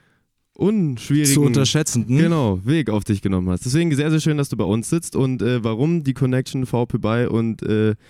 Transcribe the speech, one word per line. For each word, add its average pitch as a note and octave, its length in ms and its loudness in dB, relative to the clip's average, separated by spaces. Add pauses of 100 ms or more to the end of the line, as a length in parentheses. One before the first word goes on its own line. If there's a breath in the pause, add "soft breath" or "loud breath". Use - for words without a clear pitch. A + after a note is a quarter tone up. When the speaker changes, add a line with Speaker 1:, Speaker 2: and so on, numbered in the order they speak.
(520)
Speaker 1:
unschwierigen D3 840 0
Speaker 2:
Zu D3 80 4
unterschätzenden. B2 720 2
Speaker 1:
Genau, D3 480 2
Weg C#3+ 240 0
auf G#2 160 -2
dich G2+ 160 0
genommen F#2 280 0
hast. F2+ 140 -2
Deswegen D3+ 320 0
sehr, D3 160 0
sehr D#3 80 2
schön, D3+ 160 0
dass C#3+ 140 -2
du A2+ 80 -6
bei G#2+ 80 -2
uns A2 240 0
sitzt. - 260 -2
Und, C3 260 0
äh, A#2+ 220 0
warum C#3+ 400 0
die C3+ 100 -2
Connection B2+ 520 -2
V A#2+ 200 -2
P A#2 120 -4
Bay A2 300 0
und, A2+ 360 -2
äh, G#2+ 320 2 (140 soft breath)